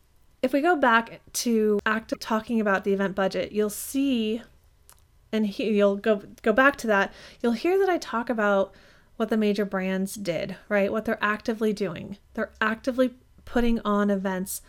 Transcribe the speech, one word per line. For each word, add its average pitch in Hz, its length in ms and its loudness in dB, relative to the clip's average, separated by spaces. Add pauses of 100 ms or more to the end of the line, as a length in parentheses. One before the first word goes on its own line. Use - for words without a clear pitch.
(420)
If 254 100 -2
we 285 80 2
go 349 140 2
back 233 460 2 (140)
to 214 520 2
act-, 220 340 -4
talking 226 400 -2
about 196 220 0
the 202 100 0
event 196 220 -2
budget, 190 380 -2
you'll 208 180 -2
see, 233 720 -2 (880)
and 214 140 0
he-, 196 240 -4
you'll 202 260 4
go, 208 260 0 (200)
go 226 100 4
back 269 240 6
to 226 120 -4
that, 196 240 2 (280)
you'll 240 120 2
hear 349 260 2
that 392 100 4
I 349 100 2
talk 233 300 -4
about 208 460 2 (420)
what 220 140 -2
the 226 60 2
major 208 280 2
brands 190 500 -2
did, 196 420 -6 (120)
right? 202 240 2
What 220 120 -2
they're 226 180 -2
actively 214 500 -2
doing. 190 460 -8 (160)
They're - 260 -6
actively 247 540 0 (300)
putting 233 360 0
on 208 300 0
events 190 580 -4